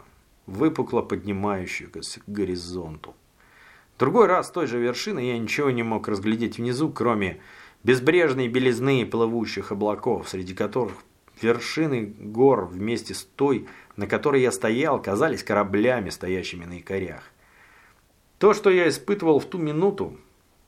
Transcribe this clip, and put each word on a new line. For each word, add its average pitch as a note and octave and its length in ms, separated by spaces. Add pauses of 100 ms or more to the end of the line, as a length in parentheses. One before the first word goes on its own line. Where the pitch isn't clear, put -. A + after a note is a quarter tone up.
(460)
выпукло A#2 560
поднимающегося F#2+ 1160
к - 60
горизонту. F2+ 880 (840)
Другой F#3 280
раз F3 220
с - 20
той E3 160
же A#2 120
вершины B2 420
я A#2+ 180
ничего C3 320
не A#2+ 120
мог A2+ 260
разглядеть A2 500
внизу, B2+ 320
кроме G#2+ 500 (440)
безбрежной C3 640
белизны B2+ 580
плывущих A2+ 640
облаков, G#2 580
среди F#2 260
которых G#2+ 420 (440)
вершины A#2 640 (120)
гор A2 460
вместе G2+ 500
с - 80
той, C3+ 460 (280)
на G2+ 100
которой B2+ 360
я A#2+ 80
стоял, A#2+ 500
казались A2+ 440
кораблями, G#2 680
стоящими F2+ 540
на F2 140
якорях. F2+ 440 (1160)
То, G3+ 140
что G3+ 180
я F3+ 180
испытывал D#3+ 500
в - 60
ту - 140
минуту, D#3 600 (500)